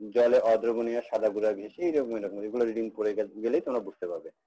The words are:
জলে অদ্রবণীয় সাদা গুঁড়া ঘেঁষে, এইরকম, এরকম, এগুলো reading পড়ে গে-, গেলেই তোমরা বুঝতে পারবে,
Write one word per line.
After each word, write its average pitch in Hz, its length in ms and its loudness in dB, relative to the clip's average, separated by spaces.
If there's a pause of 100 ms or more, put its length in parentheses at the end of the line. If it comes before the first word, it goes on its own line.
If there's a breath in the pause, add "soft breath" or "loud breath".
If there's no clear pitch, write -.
জলে 120 300 6
অদ্রবণীয় 117 640 2
সাদা 110 280 0
গুঁড়া 104 240 0
ঘেঁষে, 104 280 -10
এইরকম, 139 360 0
এরকম, 101 260 -6
এগুলো 117 220 0
reading 113 300 -2
পড়ে 107 180 0
গে-, 107 280 -4
গেলেই 117 200 0
তোমরা 123 180 -4
বুঝতে 98 280 -8
পারবে, 82 220 -10 (180)